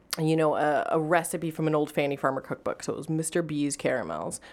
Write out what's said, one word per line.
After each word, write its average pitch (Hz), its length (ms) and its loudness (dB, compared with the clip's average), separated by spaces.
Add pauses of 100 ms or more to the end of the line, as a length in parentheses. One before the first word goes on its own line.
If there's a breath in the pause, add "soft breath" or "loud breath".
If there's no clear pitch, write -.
(200)
you 160 160 4
know, 156 180 4
a, 143 360 2
a 160 100 2
recipe 165 500 0
from 156 160 -2
an 156 80 4
old 147 160 2
Fanny 143 240 0
Farmer 135 260 0
cookbook. - 440 -6
So - 80 -2
it - 40 -6
was 147 120 -8
Mister 160 340 0
B's 147 340 -2
caramels, 104 640 -2 (120)